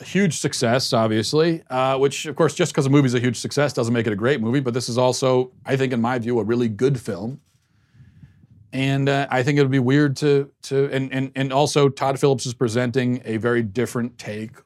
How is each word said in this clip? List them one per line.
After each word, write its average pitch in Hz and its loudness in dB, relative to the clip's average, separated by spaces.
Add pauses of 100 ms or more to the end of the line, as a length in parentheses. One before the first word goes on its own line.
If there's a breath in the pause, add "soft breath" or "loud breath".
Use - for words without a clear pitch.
A - -18
huge 190 0
success, 123 0
obviously, 120 0
uh, 131 0
which, 139 0
of 147 -10
course, 156 2
just - -2
'cause 143 0
a 135 0
movie's 139 4
a 127 2
huge 120 -2
success 143 -2
doesn't 120 -2
make 117 0
it 110 0
a - -2
great 120 0
movie, 117 0
but 123 -4
this 120 -4
is 117 -4
also, 127 2 (140)
I 135 0
think, 131 0
in 123 -2
my 120 0
view, 120 -2
a 104 -2
really 120 0
good 123 0
film. 110 -10 (1300 soft breath)
And, 135 0
uh, 139 0
I 123 0
think 143 2
it 147 4
would 135 4
be 135 2
weird 139 2
to, 143 2 (140)
to, 139 0
and, 135 -2
and, 131 -4
and 135 -2
also 143 4
Todd 139 -2
Phillips 135 0
is 123 -6
presenting 123 0
a 110 -4
very 120 0
different 117 -4
take 110 -10 (100)